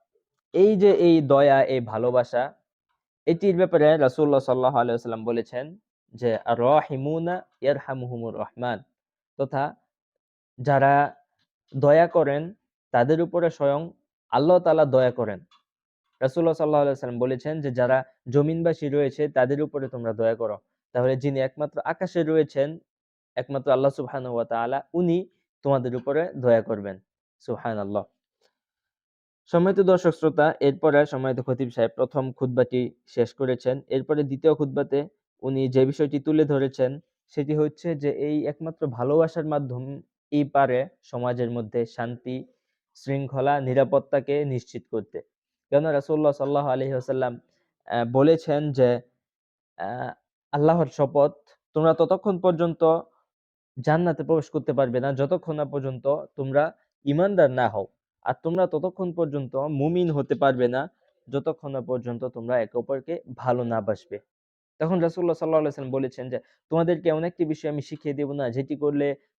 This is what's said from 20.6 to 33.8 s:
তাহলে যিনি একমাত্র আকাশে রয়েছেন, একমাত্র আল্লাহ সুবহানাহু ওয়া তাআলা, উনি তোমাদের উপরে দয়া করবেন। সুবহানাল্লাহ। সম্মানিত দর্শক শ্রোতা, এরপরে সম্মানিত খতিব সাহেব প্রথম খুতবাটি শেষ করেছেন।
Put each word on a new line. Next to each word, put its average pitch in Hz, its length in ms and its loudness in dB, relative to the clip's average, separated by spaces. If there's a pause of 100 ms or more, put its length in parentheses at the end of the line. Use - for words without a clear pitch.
তাহলে 127 260 0
যিনি 135 220 -4
একমাত্র 131 400 -6
আকাশে 175 440 -4
রয়েছেন, 151 540 -2 (580)
একমাত্র 131 360 -4
আল্লাহ 135 200 2
সুবহানাহু 127 440 -8
ওয়া 117 100 -2
তাআলা, 120 380 -4 (100)
উনি 175 340 0 (360)
তোমাদের 127 320 0
উপরে 143 400 -2
দয়া 120 260 4
করবেন। 101 380 -6 (400)
সুবহানাল্লাহ। 104 640 -6 (1400)
সম্মানিত 185 340 2
দর্শক 180 320 4
শ্রোতা, 156 480 2
এরপরে 143 460 4
সম্মানিত 131 400 -4
খতিব 127 240 -2
সাহেব 113 260 0
প্রথম 131 360 -2
খুতবাটি 127 640 -2 (120)
শেষ - 260 -2
করেছেন। 127 540 -2